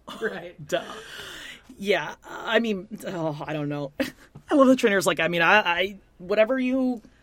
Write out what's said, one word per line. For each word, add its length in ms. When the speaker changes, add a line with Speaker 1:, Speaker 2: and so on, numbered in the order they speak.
Speaker 1:
Right. 380
Speaker 2:
<laughs> 80
Duh. 160
Yeah, 380
I 300
mean, 280
oh, 380
I 80
don't 160
know. 260
<laughs> 540
I 60
love 120
the 80
trainer's 320
like, 120
"I 80
mean, 140
I, 160
I, 400
whatever 400
you 420